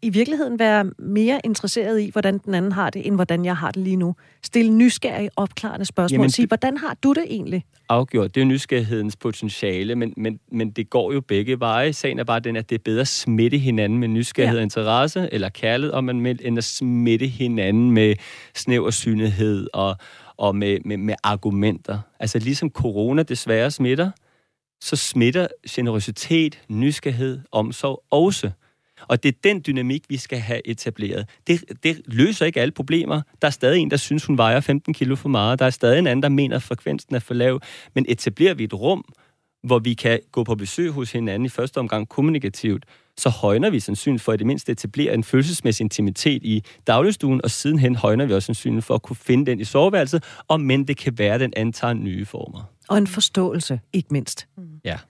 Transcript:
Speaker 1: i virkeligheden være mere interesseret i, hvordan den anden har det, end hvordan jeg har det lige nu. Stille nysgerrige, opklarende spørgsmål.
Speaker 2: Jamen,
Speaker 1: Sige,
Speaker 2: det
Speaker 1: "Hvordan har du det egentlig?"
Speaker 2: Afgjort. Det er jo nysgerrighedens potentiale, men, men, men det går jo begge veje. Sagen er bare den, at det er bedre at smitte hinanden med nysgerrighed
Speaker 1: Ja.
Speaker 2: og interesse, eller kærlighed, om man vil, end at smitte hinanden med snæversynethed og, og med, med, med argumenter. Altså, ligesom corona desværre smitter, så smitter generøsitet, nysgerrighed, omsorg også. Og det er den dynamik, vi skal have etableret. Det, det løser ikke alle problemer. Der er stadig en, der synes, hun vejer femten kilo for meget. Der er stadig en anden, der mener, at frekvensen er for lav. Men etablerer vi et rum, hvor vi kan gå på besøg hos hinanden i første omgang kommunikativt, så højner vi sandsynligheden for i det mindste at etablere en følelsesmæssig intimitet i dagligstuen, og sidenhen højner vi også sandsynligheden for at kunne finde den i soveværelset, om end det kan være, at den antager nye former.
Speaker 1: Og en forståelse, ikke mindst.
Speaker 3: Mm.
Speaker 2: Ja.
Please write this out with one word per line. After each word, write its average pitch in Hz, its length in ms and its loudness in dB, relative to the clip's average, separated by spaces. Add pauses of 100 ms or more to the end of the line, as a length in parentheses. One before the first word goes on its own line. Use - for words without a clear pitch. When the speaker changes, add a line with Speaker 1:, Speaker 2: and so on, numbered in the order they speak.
Speaker 1:
i 233 80 0
virkeligheden 247 480 0
være 214 260 4 (140)
mere 220 460 0
interesseret 220 560 0
i, 208 100 -4
hvordan 196 280 0
den 196 160 -4
anden 185 180 0
har 180 180 0
det, - 160 -8
end 202 80 2
hvordan 175 300 0
jeg 180 120 0
har 151 140 -4
det 190 120 -4
lige 185 140 0
nu. 175 180 0 (300)
Stille 226 280 4
nysgerrige, 226 640 4
opklarende 196 500 -4
spørgsmål. 175 320 0
Speaker 2:
Jamen, 135 120 6
Speaker 1:
Sige, 240 120 2
Speaker 2:
det 214 80 2
Speaker 1:
"Hvordan 262 260 0
har 294 260 -6
du 277 100 6
det 320 160 2
egentlig?" 185 360 -4 (240)
Speaker 2:
Afgjort. 117 460 0
Det 135 60 2
er 131 40 4
jo 131 40 6
nysgerrighedens 113 680 0
potentiale, 104 760 -4
men, 117 220 -4
men, 110 240 -6 (120)
men 110 180 -2
det 107 200 -6
går 113 220 0
jo 139 80 -2
begge 117 400 -2
veje. 120 320 0
Sagen - 260 -6
er 123 60 -4
bare 117 160 0
den, 117 160 -4
at 110 140 -8
det 120 40 -2
er 110 100 -4
bedre 110 160 0
at 131 80 0
smitte 120 500 2
hinanden 113 400 2
med 120 100 0
nysgerrighed 117 480 0
Speaker 1:
Ja. 117 40 0
Speaker 2:
og - 20 0
interesse, 117 680 0
eller 101 160 -2
kærlighed, 120 440 -2
om 131 120 -2
man 123 200 -2
vil, 123 200 -2
end 117 140 0
at 113 60 -2
smitte 120 640 0
hinanden 117 640 2
med 107 240 6 (640)
snæversynethed 107 960 0
og, 98 240 -2 (400)
og 101 200 2
med, 101 280 0
med, 104 120 -4
med 104 260 -2
argumenter. 104 760 0 (220)
Altså, 113 180 -2
ligesom 139 320 -2
corona 120 520 0
desværre 117 480 0
smitter, 139 400 0 (680)
så - 160 -6
smitter 123 500 2 (240)
generøsitet, 120 880 -2 (100)
nysgerrighed, 131 720 -2 (120)
omsorg 120 580 -2
også. 156 400 2 (580)
Og 123 140 0
det 143 60 4
er 127 160 0
den 202 220 4
dynamik, 131 420 -2
vi 139 80 -6
skal 127 220 -8
have 117 300 -4
etableret. 104 600 -6 (180)
Det, 170 180 0 (180)
det 160 240 0
løser 156 400 2
ikke 165 140 0
alle 127 120 0
problemer. 151 500 -2 (200)
Der 156 60 4
er 143 40 0
stadig 147 280 2
en, 151 100 0
der 147 60 0
synes, 147 280 -2
hun 139 140 0
vejer 117 220 4
femten 143 340 -2
kilo 135 220 -2
for - 120 -6
meget. 117 300 2
Der 131 60 2
er 127 60 4
stadig 123 280 4
en 175 80 2
anden, 135 160 2
der 143 60 2
mener, 139 280 2
at 127 60 -2
frekvensen - 520 -6
er 123 40 0
for 120 160 -6
lav. 127 260 2 (340)
Men 131 140 0
etablerer 131 460 2
vi 123 100 -6
et 104 100 -8
rum, 131 300 -2 (580)
hvor 123 160 4
vi 117 160 0
kan 113 260 0 (120)
gå 120 120 0
på 117 100 -2
besøg 107 360 -4
hos 139 220 -6
hinanden 117 340 -2
i - 20 -2
første 123 300 -6
omgang 110 300 -4
kommunikativt, 135 760 -2 (320)
så - 120 0
højner 117 420 2
vi 139 100 0
sandsynligheden 117 380 -2
for 113 140 -2
i 110 40 0
det 104 100 -2
mindste 131 260 -2
at 117 60 -4
etablere 143 360 -2
en 113 100 0
følelsesmæssig 135 600 0
intimitet 107 600 0
i 107 180 0 (240)
dagligstuen, 131 580 2
og 117 60 2
sidenhen 135 460 2
højner 113 300 2
vi 107 80 2
også 95 120 0
sandsynligheden 113 360 -2
for - 120 0
at 113 80 0
kunne - 140 -10
finde 131 340 2
den 113 100 -2
i 113 40 -6
soveværelset, 160 600 2 (240)
om 156 220 2
end 135 160 2
det 139 100 -2
kan 117 220 -4
være, 104 160 2
at 123 60 0
den 127 160 -2
antager 117 380 -2
nye 101 300 -4
former. - 380 -12 (260)
Speaker 1:
Og 202 100 4
en 202 80 4
forståelse, 180 760 0 (120)
ikke - 180 -2
mindst. - 360 -4 (120)
Speaker 3:
Mm. 185 60 -14 (200)
Speaker 2:
Ja. 82 140 -6 (120)